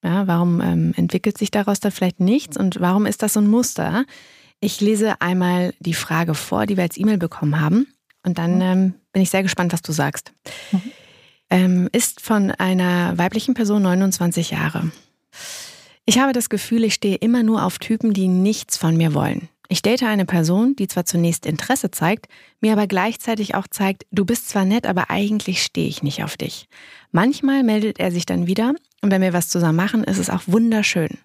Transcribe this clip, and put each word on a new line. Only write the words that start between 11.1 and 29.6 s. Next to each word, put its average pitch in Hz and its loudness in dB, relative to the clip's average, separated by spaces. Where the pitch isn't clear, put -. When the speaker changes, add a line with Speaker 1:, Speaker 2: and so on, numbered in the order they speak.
Speaker 1:
Ähm, 180 4
ist - -2
von 208 0
einer 180 0
weiblichen 190 0
Person, 208 0
neunundzwanzig 180 0
Jahre. 156 -4
„Ich 214 4
habe 269 4
das 240 -2
Gefühl, 226 0
ich 214 0
stehe 196 -2
immer 233 2
nur 220 2
auf 185 -4
Typen, 220 0
die 190 0
nichts 185 0
von 165 2
mir 165 2
wollen. - -2
Ich - -2
date 233 2
eine 214 2
Person, 185 2
die 190 -2
zwar 180 -2
zunächst 170 0
Interesse 175 -2
zeigt, 180 -2
mir 220 4
aber 208 2
gleichzeitig 202 -2
auch 190 -2
zeigt, 190 -4
du 202 0
bist 226 -4
zwar 196 0
nett, 208 0
aber 180 -2
eigentlich 208 -2
stehe 165 -4
ich 147 -8
nicht 143 -4
auf - -8
dich. - -10
Manchmal 269 2
meldet 214 0
er 180 -2
sich 175 -4
dann 175 -2
wieder 214 0
und 208 2
wenn 190 2
wir 185 2
was 175 0
zusammen 170 2